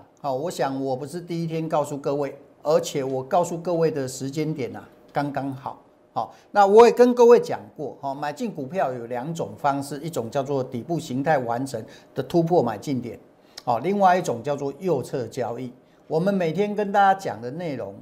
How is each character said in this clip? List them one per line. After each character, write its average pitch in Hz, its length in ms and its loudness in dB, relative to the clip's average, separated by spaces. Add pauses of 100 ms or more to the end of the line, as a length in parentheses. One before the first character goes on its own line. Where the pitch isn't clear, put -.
(200)
好， 139 140 -2
我 151 160 -4
想 135 340 -2
我 135 100 -2
不 143 120 -6
是 170 140 -10
第 170 220 -6
一 170 40 -2
天 160 220 -4
告 160 140 2
诉 143 140 -6
各 139 180 -2
位， 143 220 -4 (260)
而 156 160 4
且 165 240 -4
我 131 200 -2
告 180 200 2
诉 170 140 -4
各 170 180 -4
位 165 160 2
的 135 160 -4
时 135 240 -8
间 156 220 -2
点 156 240 -6
啊， 98 100 -18 (260)
刚 143 200 -2
刚 135 200 -6
好。 120 280 -10 (320)
好， - 220 -4 (160)
那 202 160 6
我 220 200 10
也 226 60 8
跟 240 220 6
各 240 100 6
位 233 160 8
讲 - 180 -4 (160)
过， 143 260 -8
好， 139 140 -6
买 147 180 -6
进 220 200 -6
股 151 140 -8
票 147 260 -2
有 117 140 -8
两 123 280 -6
种 110 220 -6
方 139 260 0
式， 139 180 -10
一 160 100 -8
种 113 200 -4
叫 139 120 0
做 135 200 -2
底 123 200 -8
部 165 180 -4
形 131 220 -4
态 151 160 2
完 120 280 -4
成 117 160 -8 (320)
的 135 80 -4
突 170 200 2
破 160 200 4
买 117 140 -2
进 127 240 -4
点， 107 180 -10 (460)
好， 117 140 2
另 185 200 -2
外 185 180 6
一 190 40 2
种 120 220 -4
叫 143 120 -2
做 139 240 -4
右 165 240 0
侧 123 240 -6
交 117 320 -6
易。 127 140 -10 (340)
我 156 140 -2
们 202 140 2
每 175 180 0
天 208 220 -2
跟 202 180 -2
大 202 80 4
家 190 180 6
讲 113 220 -8
的 120 120 -8
内 160 220 -6
容 101 280 -8